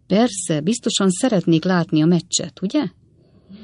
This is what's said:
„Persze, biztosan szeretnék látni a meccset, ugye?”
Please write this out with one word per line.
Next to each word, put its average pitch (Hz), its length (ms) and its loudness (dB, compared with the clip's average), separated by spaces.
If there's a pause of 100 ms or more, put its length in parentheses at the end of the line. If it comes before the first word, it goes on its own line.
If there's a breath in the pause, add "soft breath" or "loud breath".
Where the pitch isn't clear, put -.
„Persze, 185 540 0
biztosan 202 500 0
szeretnék 175 540 0
látni 165 380 0
a 156 40 4
meccset, - 560 -2
ugye?” 247 220 -2 (800 loud breath)